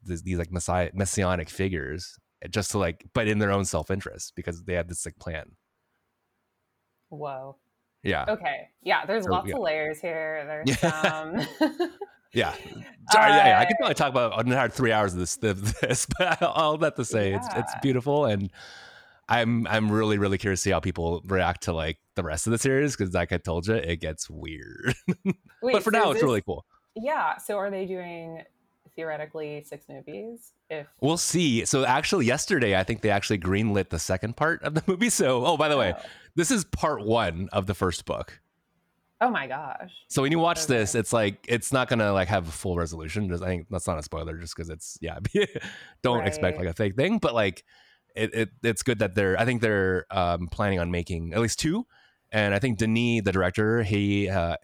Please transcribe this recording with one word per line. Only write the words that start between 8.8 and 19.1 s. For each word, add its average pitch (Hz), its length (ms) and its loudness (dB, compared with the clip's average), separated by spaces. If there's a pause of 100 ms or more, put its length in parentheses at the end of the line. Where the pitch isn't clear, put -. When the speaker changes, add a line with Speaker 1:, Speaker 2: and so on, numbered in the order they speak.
Speaker 2:
Yeah, 180 240 0
there's 202 180 -2
Speaker 1:
So, 185 80 0
Speaker 2:
lots 190 160 0
Speaker 1:
yeah. 254 80 -2
Speaker 2:
of 240 60 -4
layers 156 380 -2
here. 156 460 -6
There's 151 360 -2
Speaker 1:
<laughs> - 0 -
Yeah. 156 400 0 (380)
Speaker 2:
um 330 300 0
<laughs> - 0 - (420)
Speaker 1:
Yeah. 101 220 0 (560)
Sorry, 427 200 10
yeah, 403 180 10
yeah. - 120 10
I - 40 6
could - 100 2
Speaker 2:
Uh, 339 40 0
Speaker 1:
probably 214 160 0
talk 143 160 2
about 120 280 2
an 120 100 0
entire 123 200 4
three 113 240 2
hours 104 220 4
of 90 60 -2
this, - 220 -2
of 104 380 0
this, - 320 0
<laughs> - 60 -2
but 180 240 0
all 156 360 2
that 156 180 2
to 127 80 -2
say, 101 280 2
it's, 98 140 -2 (100)
it's 117 180 -4
Speaker 2:
Yeah. - 60 -10
Speaker 1:
beautiful, 135 460 2
and 98 240 0 (760)